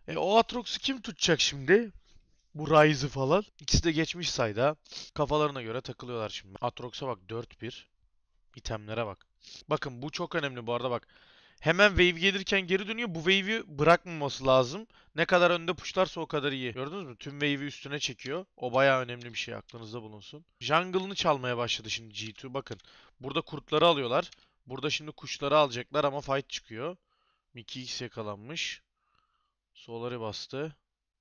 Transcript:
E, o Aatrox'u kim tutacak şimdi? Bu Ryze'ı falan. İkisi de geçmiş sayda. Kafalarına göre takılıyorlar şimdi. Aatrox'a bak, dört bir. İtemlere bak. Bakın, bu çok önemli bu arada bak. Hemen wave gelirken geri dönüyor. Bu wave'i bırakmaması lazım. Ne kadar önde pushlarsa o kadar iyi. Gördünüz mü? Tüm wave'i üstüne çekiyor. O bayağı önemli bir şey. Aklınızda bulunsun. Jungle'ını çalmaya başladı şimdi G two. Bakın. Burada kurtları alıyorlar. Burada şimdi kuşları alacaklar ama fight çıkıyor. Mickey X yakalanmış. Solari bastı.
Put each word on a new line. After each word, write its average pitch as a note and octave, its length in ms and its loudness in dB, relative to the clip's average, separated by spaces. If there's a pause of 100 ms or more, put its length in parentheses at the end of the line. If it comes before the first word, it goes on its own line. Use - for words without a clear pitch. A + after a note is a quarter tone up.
E, D#3+ 100 -6
o F#3 200 4
Aatrox'u A3+ 420 0
kim C4 220 -4
tutacak E3+ 400 0
şimdi? D3+ 500 2 (640)
Bu D3+ 120 -6
Ryze'ı D3+ 420 6
falan. C#3 340 2 (160)
İkisi - 240 4
de E3+ 80 4
geçmiş D#3+ 400 -2
sayda. B2 440 0 (380)
Kafalarına D3 480 0
göre A#2 200 -6
takılıyorlar A#2+ 480 -6
şimdi. G2 320 -14
Aatrox'a B2 460 -6
bak, F#2+ 220 -8
dört A#2 320 -10
bir. - 280 -12 (680)
İtemlere A2 500 -6
bak. F#2+ 200 -12 (440)
Bakın, C3 320 -6
bu D3+ 80 -8
çok E3+ 260 -8
önemli C3 320 -4
bu A#2+ 60 0
arada B2 180 -2
bak. A#2+ 160 -4 (520)
Hemen F3+ 300 6
wave F3+ 200 6
gelirken F#3+ 520 2
geri F#3 260 0
dönüyor. A3+ 280 -6
Bu - 20 -4
wave'i F#3+ 600 0
bırakmaması D3+ 680 2
lazım. C3 420 4 (280)
Ne D#3+ 100 2
kadar F3 260 6
önde E3+ 220 -2
pushlarsa E3+ 480 -2
o D3+ 60 -6
kadar C#3+ 240 -2
iyi. B2+ 220 -6
Gördünüz D3+ 320 -8
mü? B2 120 -16
Tüm C#3+ 140 -12
wave'i C#3+ 360 0
üstüne C#3 320 -8
çekiyor. D3 460 -6 (120)
O B2 160 -4
bayağı C3 280 6
önemli A#2+ 320 -10
bir - 40 -8
şey. A2+ 180 -8
Aklınızda A2+ 460 -12
bulunsun. G#2+ 440 -18 (140)
Jungle'ını F#3 560 0
çalmaya B2+ 420 0
başladı A2+ 320 -4
şimdi A2 240 -10
G G#2+ 200 -10
two. B2+ 200 -14
Bakın. - 240 -8 (420)
Burada C#3 220 -4
kurtları D#3 460 2
alıyorlar. C#3+ 440 2 (340)
Burada B2+ 240 -6
şimdi D3+ 220 -6
kuşları C#3+ 460 0
alacaklar C#3 460 2
ama C#3 180 -2
fight C3+ 280 -2
çıkıyor. C3+ 480 -8 (560)
Mickey B2+ 300 -14
X - 180 -10
yakalanmış. A2 800 -8 (920)
Solari A#2+ 460 -10
bastı. C3 560 -8 (460)